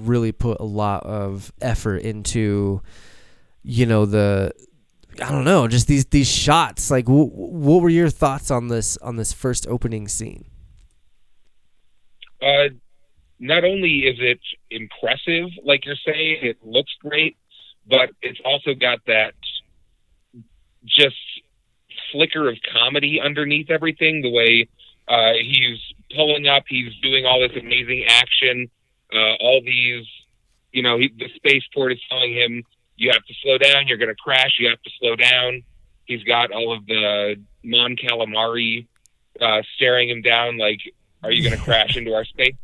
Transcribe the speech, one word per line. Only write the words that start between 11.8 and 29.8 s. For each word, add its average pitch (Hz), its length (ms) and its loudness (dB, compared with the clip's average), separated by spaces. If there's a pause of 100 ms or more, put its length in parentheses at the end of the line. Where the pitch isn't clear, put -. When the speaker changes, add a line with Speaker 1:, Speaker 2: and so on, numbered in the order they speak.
Speaker 2:
Uh, 139 280 2 (680)
not 156 260 0
only 180 360 0
is 131 180 0
it 123 220 0 (300)
impressive, 131 800 -6 (140)
like 139 200 0
you're 143 100 -8 (120)
saying, 156 360 -2
it 117 220 -4
looks 120 280 -2 (100)
great, 151 340 -2 (500)
but 127 240 4 (120)
it's 120 240 -10
also 139 260 -2
got 123 340 -2
that 110 260 0 (1500)
just 139 300 4 (960)
flicker 151 360 0
of 113 80 -4 (160)
comedy 143 480 0
underneath 147 500 -2
everything, 156 520 -2
the 127 80 -2
way, 117 360 4 (420)
uh, 113 240 2 (100)
he's 123 360 0 (360)
pulling 147 320 0
up, 139 220 2
he's 123 240 -6 (100)
doing 131 240 0
all 127 140 4
this 123 100 2 (100)
amazing 123 480 -4
action, 123 600 2 (420)
uh, 110 280 2
all 127 240 4
these, 123 400 -2 (680)